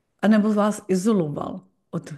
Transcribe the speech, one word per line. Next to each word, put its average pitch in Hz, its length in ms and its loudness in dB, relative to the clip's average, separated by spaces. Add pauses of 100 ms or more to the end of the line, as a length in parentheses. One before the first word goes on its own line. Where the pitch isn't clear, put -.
(220)
anebo 214 320 4
vás 208 340 0
izoloval 185 720 -2 (300)
od 165 280 -10